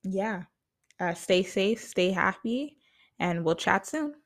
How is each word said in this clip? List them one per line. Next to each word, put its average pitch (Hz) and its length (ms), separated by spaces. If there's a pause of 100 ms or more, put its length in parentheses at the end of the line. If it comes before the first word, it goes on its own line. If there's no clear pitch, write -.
yeah, 190 400 (560)
uh, 175 160
stay 185 260
safe, 196 400
stay 180 300
happy, 220 680 (400)
and 170 260
we'll 160 120
chat 190 320
soon. 294 260 (120)